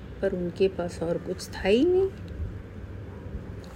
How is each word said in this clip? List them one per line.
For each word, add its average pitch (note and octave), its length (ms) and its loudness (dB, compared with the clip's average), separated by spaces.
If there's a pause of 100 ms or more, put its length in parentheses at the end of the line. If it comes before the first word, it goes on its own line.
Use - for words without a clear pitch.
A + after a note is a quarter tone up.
(220)
पर G3 100 4
उनके F3+ 360 4
पास F3 360 -4
और E3 140 2
कुछ - 320 -6
था - 180 -2
ही A#3+ 180 8
नहीं। F#4 240 6 (1700)